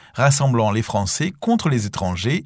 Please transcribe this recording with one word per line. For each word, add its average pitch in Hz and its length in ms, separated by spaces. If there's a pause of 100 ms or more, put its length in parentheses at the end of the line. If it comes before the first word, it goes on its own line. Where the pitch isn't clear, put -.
(140)
rassemblant 131 580
les 110 100
Français 107 560
contre 226 300
les 117 180
étrangers 98 600